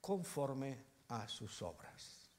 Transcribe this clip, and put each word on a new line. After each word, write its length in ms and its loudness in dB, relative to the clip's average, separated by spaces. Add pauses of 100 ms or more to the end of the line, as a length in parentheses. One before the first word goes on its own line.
conforme 800 2 (260)
a 180 0
sus 340 -4
obras. 760 -6